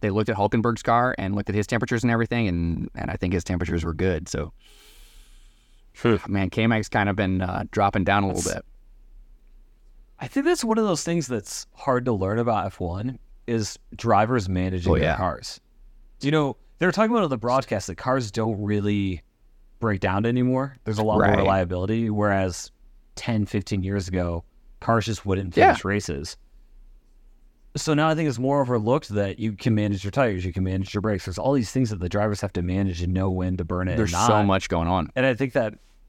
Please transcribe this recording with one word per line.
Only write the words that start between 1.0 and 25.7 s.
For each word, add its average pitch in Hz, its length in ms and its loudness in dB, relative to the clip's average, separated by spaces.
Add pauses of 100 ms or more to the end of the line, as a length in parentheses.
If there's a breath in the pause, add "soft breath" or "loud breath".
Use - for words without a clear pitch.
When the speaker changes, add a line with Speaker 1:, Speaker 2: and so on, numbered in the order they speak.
Speaker 1:
and 98 180 -4
looked 101 140 -4
at 101 60 -2
his 104 120 0
temperatures 117 360 -2
and 123 80 4
everything, 117 360 0
and, 85 480 -2
and - 160 -6
I - 40 -6
think 90 180 -2
his 90 100 0
temperatures 85 400 -2
were 82 100 -4
good. 87 360 -2
So, 76 240 -6 (1500 soft breath)
Speaker 2:
Hmm. 117 140 6 (120)
Speaker 1:
man, 95 220 0
K-Mag's 113 400 0
kind 101 200 2
of 95 60 0
been, 95 260 0
uh, 92 300 -4
dropping 101 340 2
down 101 180 2
a 98 40 0
little 92 140 -2
Speaker 2:
That's 90 140 -2
Speaker 1:
bit. 90 100 -10 (1500)
Speaker 2:
I 127 80 -10
think 277 180 0
that's 349 180 2
one 220 140 2
of 220 80 2
those 175 180 0
things 170 240 0
that's - 380 -6 (100)
hard 123 300 0
to 123 80 2
learn 98 260 0
about 110 260 0
F - 140 -8
one 98 400 -6 (280)
is 113 320 -2 (160)
drivers 110 540 2
managing 92 420 0
Speaker 1:
Oh, 76 40 6
Speaker 2:
their 67 80 4
Speaker 1:
yeah. 78 140 2
Speaker 2:
cars. 82 420 -6 (600)
Do 135 80 -2
you 143 40 0
know, 147 260 0 (220)
they 170 60 2
were 180 60 4
talking 220 200 2
about 226 120 2
on 160 60 0
the 131 80 -2
broadcast 120 500 -2
that 87 80 -8
cars 123 360 -2
don't 110 300 -2
really 101 600 0 (580)
break 104 220 0
down 101 240 0
anymore. 127 580 0
There's 107 160 -4
a 107 40 2
lot 107 160 4
Speaker 1:
Right. 104 120 4
Speaker 2:
more 101 80 4
reliability, 98 680 0
whereas 98 640 0 (440)
ten, 110 300 -2
fifteen 101 380 -2
years 95 240 -2
ago, 87 360 -2 (380)
cars 117 240 2
just 107 200 -4
wouldn't 95 300 -2
Speaker 1:
Yeah. 370 120 8
Speaker 2:
finish - 180 2